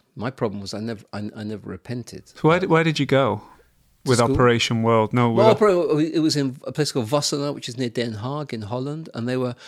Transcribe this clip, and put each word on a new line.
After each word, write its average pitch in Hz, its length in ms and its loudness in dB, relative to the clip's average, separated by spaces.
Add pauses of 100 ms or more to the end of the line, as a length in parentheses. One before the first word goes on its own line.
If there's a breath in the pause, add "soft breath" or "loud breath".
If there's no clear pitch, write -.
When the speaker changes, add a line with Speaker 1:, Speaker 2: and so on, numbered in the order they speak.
(160)
Speaker 1:
My 120 160 -8
problem 101 300 -6
was 98 120 -10
I 101 60 -10
never, 110 320 -10
I, 104 240 -8
I 107 80 -12
never 107 260 -10
repented. - 600 -12
Speaker 2:
So - 180 -2
where, 175 140 4
where 165 240 2
did 156 140 0
you 139 60 2
go? 123 360 2 (640 soft breath)
With 123 120 4
Speaker 1:
School. 120 160 4
Speaker 2:
Operation 120 500 4
World, 113 300 4
no, 120 180 4
Speaker 1:
Well, 117 160 6
Speaker 2:
with 220 80 8
Speaker 1:
Opera-, 175 440 2
it 160 200 0
was 151 160 0
in 139 300 -2
a 127 80 -10
place 151 180 -2
called 120 180 -2
Wassenaar, 143 460 -2
which - 140 -12
is 117 80 -12
near 131 120 -2
Den 117 260 -4
Haag 139 360 -8
in 110 120 -8
Holland, 135 500 -8
and 117 160 -6
they 127 80 -2
were. 123 180 -4 (120 loud breath)